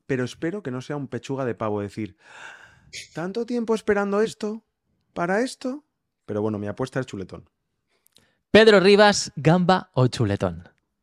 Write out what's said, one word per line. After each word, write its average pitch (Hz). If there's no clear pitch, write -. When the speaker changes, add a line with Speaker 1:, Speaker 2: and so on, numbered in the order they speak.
Speaker 1:
pero 127
espero 165
que 131
no 127
sea 147
un 139
pechuga 135
de 117
pavo, 104
decir, 101
tanto 190
tiempo 233
esperando 202
esto, 214
para 185
esto, 262
pero 104
bueno, 107
mi 104
apuesta 131
es 127
chuletón. 90
Speaker 2:
Pedro 214
Rivas, 202
¿gamba 180
o 127
chuletón? 98